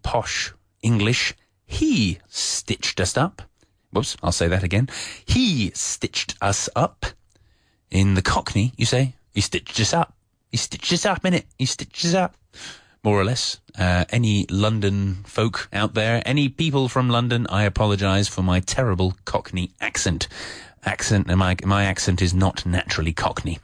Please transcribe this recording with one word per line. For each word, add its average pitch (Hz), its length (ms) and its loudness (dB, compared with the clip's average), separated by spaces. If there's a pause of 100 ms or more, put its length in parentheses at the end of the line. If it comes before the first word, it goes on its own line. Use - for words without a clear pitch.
posh - 500 -4 (280)
English, 113 520 2 (320)
He 190 600 2
stitched - 720 -6
us - 180 0
up. 151 240 -2 (500)
Whoops, - 320 -4
I'll 87 80 0
say 85 160 0
that 92 160 2
again. 98 260 0 (360)
He 175 480 2
stitched - 680 -6
us - 340 -2
up. - 300 -2 (880)
In 98 240 4
the 92 80 2
Cockney, - 520 0
you - 100 -2
say, 127 300 2 (180)
He 104 80 0
stitched - 380 -4
us - 140 2
up. 170 220 0 (340)
He - 80 -4
stitched - 340 -6
us 175 140 0
up, 196 180 0
innit? 180 220 2 (120)
He 131 80 -2
stitched - 400 -6
us 170 80 2
up. 180 220 0 (680)
More 104 160 4
or 95 60 2
less. - 340 -2 (180)
Uh, 90 320 2
any 107 400 2
London 98 760 0
folk - 480 -2
out 104 200 -2
there, 113 320 0
any 143 220 2
people 139 400 0
from 127 220 0
London, 120 380 2
I 104 160 0
apologise 101 640 2
for - 160 -4
my 92 180 4
terrible 92 540 0 (100)
Cockney - 460 -4 (100)
accent. - 460 -2 (580)
Accent, - 440 0
and 90 80 4
my, 92 180 4 (100)
my 98 200 4
accent 95 360 0
is 90 120 2
not 90 320 2
naturally 85 480 -2
Cockney. - 500 -4